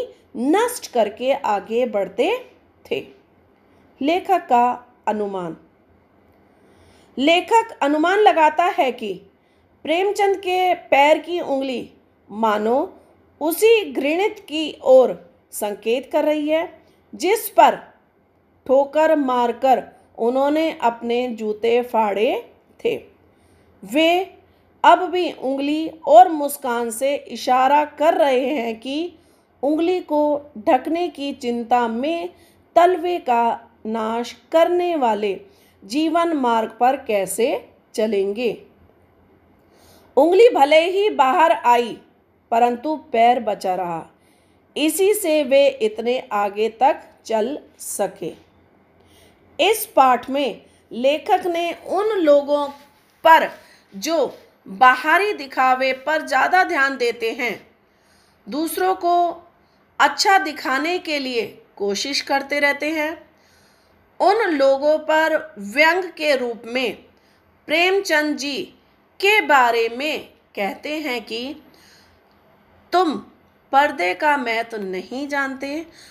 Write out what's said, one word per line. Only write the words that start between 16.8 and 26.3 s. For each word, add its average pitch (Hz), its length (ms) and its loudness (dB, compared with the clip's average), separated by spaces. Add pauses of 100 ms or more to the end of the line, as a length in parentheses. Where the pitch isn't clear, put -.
जिस 349 360 -2
पर 254 260 4 (920)
ठोकर 285 500 2
मारकर 247 680 0 (340)
उन्होंने 285 540 0 (100)
अपने 233 460 -2
जूते 226 540 -2
फाड़े 220 500 -2 (540)
थे। 139 100 -2 (880)
वे 294 260 0 (720)
अब 330 160 8
भी 349 320 -4
उंगली 277 560 -4 (200)
और 339 220 10
मुस्कान 269 600 -4